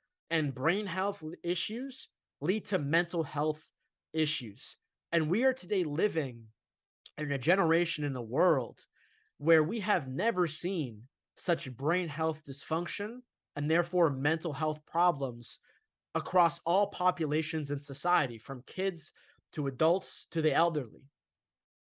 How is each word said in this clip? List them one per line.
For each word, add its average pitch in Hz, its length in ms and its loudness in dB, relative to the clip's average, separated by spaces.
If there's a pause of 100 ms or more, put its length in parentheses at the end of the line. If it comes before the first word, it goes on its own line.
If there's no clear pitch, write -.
(300)
and 156 240 0
brain 175 320 0
health 185 360 -4
l-, 156 100 -8 (100)
issues 220 680 -6 (320)
lead 196 260 0
to 190 120 0
mental 165 460 0
health 151 380 -2 (500)
issues. 139 640 -4 (360)
And 160 160 2
we 220 160 2
are 262 80 4
today 185 320 -2
living 147 600 -2 (720)
in 147 140 -4
a 135 60 -2
generation, 165 640 2
in 139 120 -2
a 120 60 -4
world 131 580 2 (580)
where 160 240 6
we 202 180 0
have 180 280 0
never 180 380 0
seen 147 560 -4 (340)
such 143 400 -2
brain 165 320 0
health 156 400 -2
dysfunction 175 680 -6 (360)
and 147 160 -2
therefore 170 400 4
mental 147 440 0
health 151 320 -2
problems 139 720 0 (560)
across 165 500 2
all 190 220 4
populations 156 840 0
in 143 80 -2
society, 143 600 0
from 127 280 -10
kids 185 460 -6 (400)
to 143 140 -2
adults 160 640 0
to 165 100 -2
the 147 140 2
elderly. 151 500 0 (880)